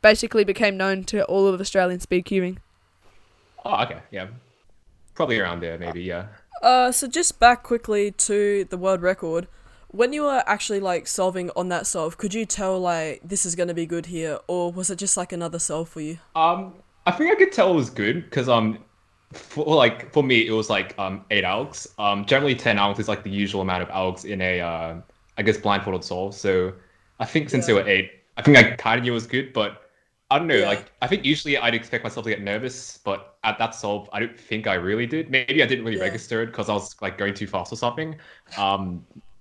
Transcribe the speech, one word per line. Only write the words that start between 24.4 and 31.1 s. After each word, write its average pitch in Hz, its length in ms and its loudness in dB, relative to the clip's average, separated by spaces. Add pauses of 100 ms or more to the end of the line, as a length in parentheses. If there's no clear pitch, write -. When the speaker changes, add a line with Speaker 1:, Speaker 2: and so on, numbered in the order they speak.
Speaker 2:
a, 92 180 0
uh, 82 360 -6 (420)
I 110 60 -4
guess, 104 140 4
blindfolded 98 460 0
solve. 95 320 -6
So 92 380 0 (460)
I 117 60 -2
think 156 240 -2
since 127 160 0
there 113 100 4
Speaker 3:
Yeah. 98 80 4
Speaker 2:
were 104 60 -4
eight, 98 220 2 (260)
I 117 40 -8
think 143 160 10
I 120 180 8
kinda 120 260 0
knew 123 100 0
it 120 40 -2
was 117 120 -4
good, 131 260 -4
but - 360 -4 (400)
I 143 100 4
don't 170 80 -2
know, 143 80 4
Speaker 3:
Yeah. 101 120 6
Speaker 2:
like, 104 240 -2 (100)
I 127 60 -2
think 202 160 0